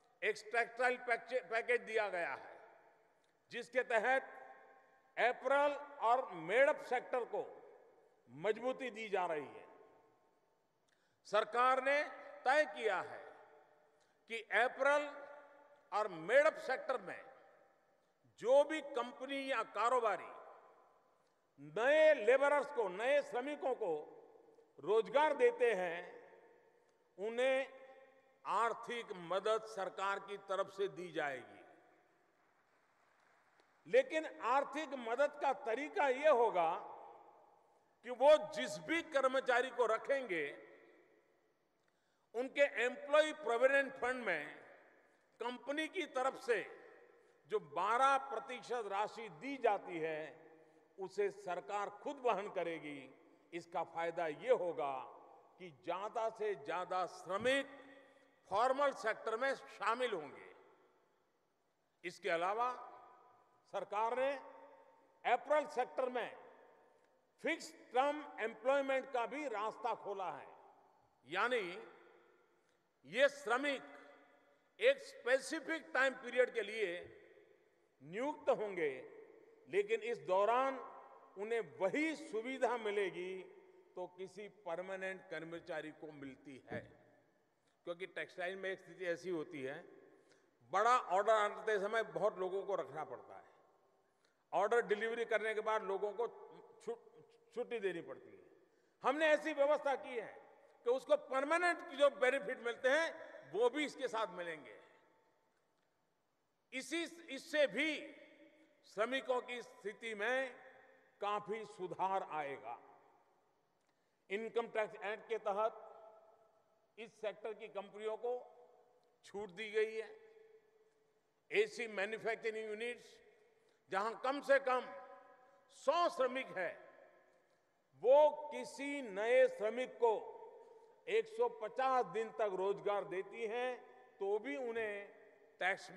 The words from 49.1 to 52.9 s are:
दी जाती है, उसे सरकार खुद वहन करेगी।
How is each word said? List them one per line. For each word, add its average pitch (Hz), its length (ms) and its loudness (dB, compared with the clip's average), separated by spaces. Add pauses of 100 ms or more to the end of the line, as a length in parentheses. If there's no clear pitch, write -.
दी 269 160 -6
जाती 196 420 2
है, 156 220 -2 (800)
उसे 190 320 -2
सरकार 190 600 -6 (120)
खुद 285 220 -6
वहन 208 260 2
करेगी। 160 480 -4 (540)